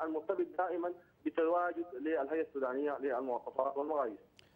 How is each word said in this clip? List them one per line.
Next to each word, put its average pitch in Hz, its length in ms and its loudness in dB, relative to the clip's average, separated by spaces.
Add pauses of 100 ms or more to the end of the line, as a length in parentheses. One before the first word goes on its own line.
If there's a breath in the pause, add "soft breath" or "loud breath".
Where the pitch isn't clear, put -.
المرتبط 165 440 0 (100)
دائمًا 180 360 0 (320 soft breath)
بتواجد 170 680 2
للهيئة 156 480 0
السودانية 139 560 0
للمواصفات 131 800 0
والمغاييس. 139 420 0 (360 soft breath)